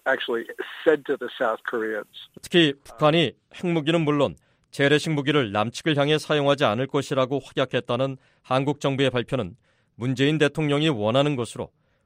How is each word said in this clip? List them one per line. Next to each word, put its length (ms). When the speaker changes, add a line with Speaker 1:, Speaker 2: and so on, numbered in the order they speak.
Speaker 1:
actually 400
said 220
to 120
the 120
South 300
Koreans. 380
Speaker 2:
특히 320
북한이 500
핵무기는 460
물론 340
재래식 400
무기를 400
남측을 460
향해 200
사용하지 480
않을 220
것이라고 560
확약했다는 720
한국 380
정부의 300
발표는 460
문재인 420
대통령이 520
원하는 460
것으로 360